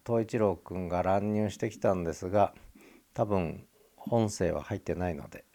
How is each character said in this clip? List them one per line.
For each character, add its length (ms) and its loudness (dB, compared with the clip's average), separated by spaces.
東 180 2
一 140 -2
郎 200 4
く 180 -10
ん 140 -4
が 120 2
乱 300 2
入 180 0
し 80 -8
て 120 -4
き 100 -12
た 160 2
ん 80 -2
で 80 -2
す 180 -6
が、 240 4
多 100 0
分、 420 -2
音 320 2
声 220 0
は 120 -2
入 140 -6
っ 40 -14
て 140 -4
な 140 -2
い 60 -4
の 140 -12
で、 260 -18